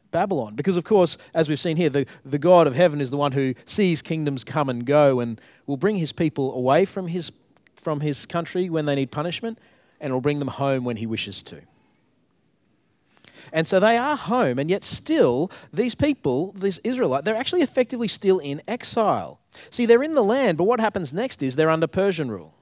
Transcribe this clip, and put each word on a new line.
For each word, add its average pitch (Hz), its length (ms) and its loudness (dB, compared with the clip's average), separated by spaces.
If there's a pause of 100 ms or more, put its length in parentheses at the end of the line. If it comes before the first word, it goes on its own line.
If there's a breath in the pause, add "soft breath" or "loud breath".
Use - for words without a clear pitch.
(100)
Babylon, 156 460 -4
because, 175 200 0
of 170 80 -2
course, 185 320 4 (160 loud breath)
as 160 160 0
we've 151 100 -2
seen 160 200 -2
here, 175 100 4
the, 139 180 0 (160 loud breath)
the 139 160 -4
God 180 280 8
of 127 100 0
heaven 151 240 4
is 127 100 -2
the 139 60 -6
one 143 160 0
who 131 220 0 (100)
sees 180 380 0
kingdoms 147 420 -4
come 143 240 -2
and 123 160 -4
go 139 360 4
and 117 200 -6 (260 soft breath)
will 143 120 -6
bring 202 180 0
his 165 160 -4
people 143 400 -2
away 131 320 2
from 190 240 -8
his, 165 240 -6 (440)
from 151 240 -6
his 147 260 -4
country 180 420 -4
when 160 160 -2
they 147 100 0
need 135 160 -2
punishment 175 480 -8 (440 soft breath)
and 143 100 -6
will 131 80 -2
bring 147 180 0
them 139 100 -4
home 135 360 -2
when 120 140 -4
he 113 80 -6
wishes 110 380 -8
to. - 180 -18 (1900 loud breath)
And 160 120 2
so 190 140 2
they 214 180 4
are 269 200 0
home, 185 420 0
and 143 100 -2
yet 196 140 0
still, 175 680 0 (200 loud breath)
these 220 220 -2
people, 185 600 -2
this 190 260 -4
Israelite, 190 420 -2
they're 214 120 0
actually 330 260 0
effectively 240 460 -2
still 190 320 2
in 143 260 -8
exile. 190 720 -2 (320 loud breath)
See, 247 160 -2
they're 233 160 6
in 320 120 -2
the 262 100 4
land, 208 340 2
but 170 60 2
what 226 160 2
happens 196 320 -2
next 143 320 -6
is 131 100 -2
they're 156 160 4
under 160 160 2
Persian 170 420 -2
rule. 87 340 -10